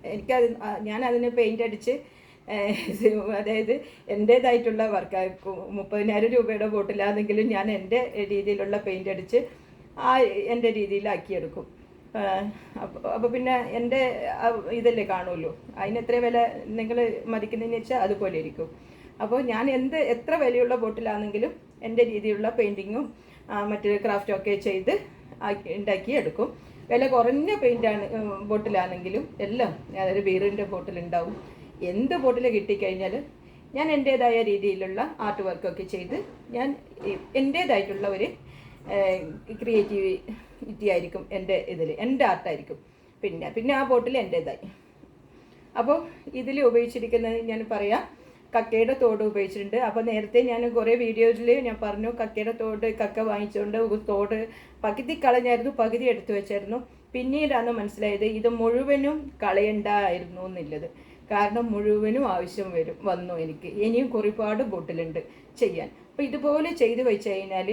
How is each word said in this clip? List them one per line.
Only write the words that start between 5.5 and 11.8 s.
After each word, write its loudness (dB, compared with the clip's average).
മുപ്പതിനായിരം 0
രൂപയുടെ 2
ബോട്ടിലാണെങ്കിലും 2
ഞാൻ 0
എൻ്റെ 0
രീതിയിലുള്ള 0
പെയിന്റ് -4
അടിച്ച് 0
ആ 4
എൻ്റെ 2
രീതിയിലാക്കിയെടുക്കും. -4